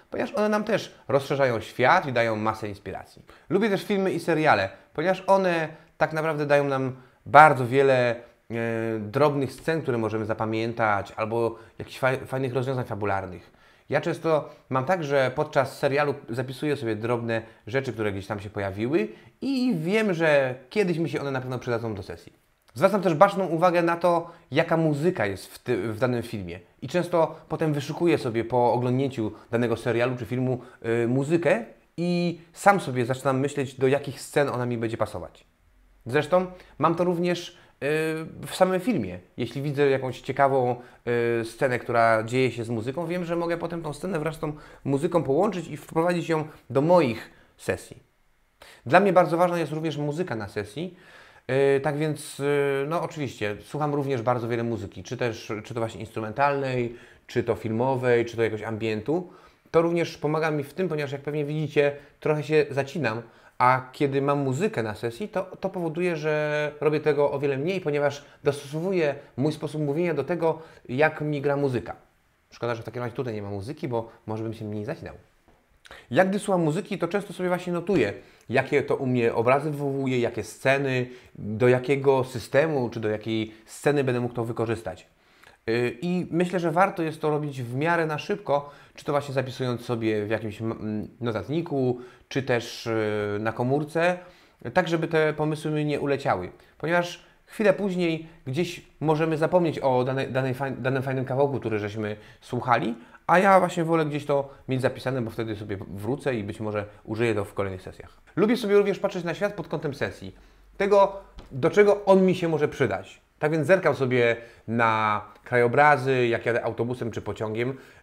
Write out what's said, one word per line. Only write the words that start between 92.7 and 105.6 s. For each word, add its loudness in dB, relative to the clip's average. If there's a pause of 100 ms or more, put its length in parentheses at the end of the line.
yy, -4
na -2
komórce, 0 (560)
tak 2
żeby 0
te 2
pomysły -2
mi -2
nie -2
uleciały. 0 (260)
Ponieważ -2 (220)
chwilę 2
później -2 (200)
gdzieś -4 (140)
możemy 2
zapomnieć 2
o 2
dane-, -2
danej -2
faj-, -6
danym 0
fajnym -2
kawałku, 0
który -2
żeśmy -6 (260)
słuchali, 0 (320)
a 6
ja 8
właśnie 0
wolę 2
gdzieś -4
to 0 (180)
mieć -2
zapisane, -2
bo -4
wtedy -6
sobie -8 (100)